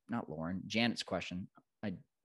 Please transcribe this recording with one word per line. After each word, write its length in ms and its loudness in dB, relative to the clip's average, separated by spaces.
not 220 -2
Lauren, 340 -2
Janet's 380 4
question. 440 -2
I, 100 -2